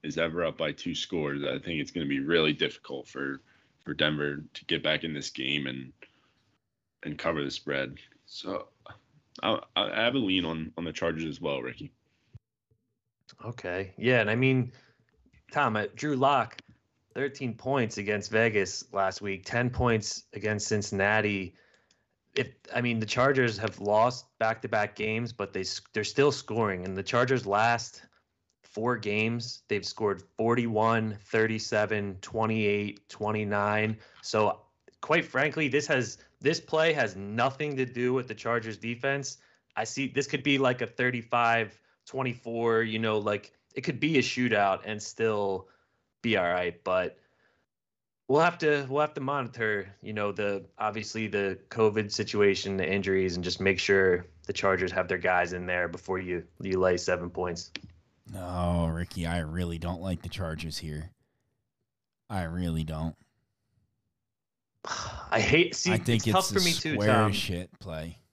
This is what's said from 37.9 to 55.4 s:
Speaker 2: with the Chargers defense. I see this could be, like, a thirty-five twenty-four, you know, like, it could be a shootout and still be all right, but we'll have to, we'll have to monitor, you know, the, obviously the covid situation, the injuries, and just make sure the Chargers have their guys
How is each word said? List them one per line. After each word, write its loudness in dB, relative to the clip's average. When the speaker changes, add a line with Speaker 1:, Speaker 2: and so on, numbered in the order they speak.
Speaker 2:
with -2
the -8
Chargers -2
defense. -4
I -2
see -4
this -2
could -4
be, 4
like, 2
a -2
thirty-five 2
twenty-four, 0
you -2
know, 2
like, -2
it -4
could -4
be 4
a 6
shootout 2
and -6
still 0
be 2
all 2
right, -2
but 0
we'll 6
have 4
to, 2
we'll 0
have 0
to -8
monitor, -2
you -10
know, 0
the, -2
obviously -4
the -2
covid 2
situation, 2
the 0
injuries, 2
and -4
just -4
make 2
sure 4
the -6
Chargers 0
have -2
their -2
guys 2